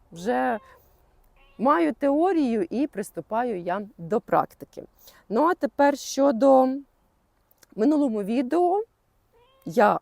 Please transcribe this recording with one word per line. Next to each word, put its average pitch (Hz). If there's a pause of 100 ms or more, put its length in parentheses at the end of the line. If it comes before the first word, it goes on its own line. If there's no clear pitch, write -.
(120)
вже 240 (1000)
маю 294
теорію 285
і 262
приступаю 214
я 175 (160)
до 170
практики. - (460)
Ну, 226
а 339
тепер 285
щодо, 269
в 262 (960)
минулому 240
відео 311 (800)
я 175